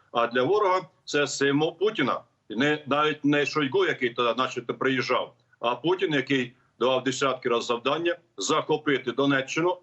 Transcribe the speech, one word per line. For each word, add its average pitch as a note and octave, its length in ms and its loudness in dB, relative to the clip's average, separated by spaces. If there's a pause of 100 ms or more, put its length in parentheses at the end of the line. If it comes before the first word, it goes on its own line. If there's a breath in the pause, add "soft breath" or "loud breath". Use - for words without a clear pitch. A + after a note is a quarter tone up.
(120 soft breath)
А A#2 140 2
для B2 160 0
ворога F#3 380 2 (240)
це D3 220 0
символ C#3+ 520 0
Путіна. E3 420 0 (280)
І G#2+ 80 -10
не, D3 300 0
навіть D3 380 0
не C#3+ 220 2
Шойгу, D3+ 400 0
який B2+ 240 -2
тоді, A#2+ 280 0
начебто, B2+ 360 -2
приїжджав, B2 600 -2 (260 soft breath)
а A#2+ 140 0
Путін, F3 380 -2
який C3 400 -2 (280 soft breath)
давав B2+ 240 2
десятки B2+ 440 -2
разів A#2 180 0
завдання: C#3 500 -2 (200)
захопити D3 760 0
Донеччину, C#3 720 0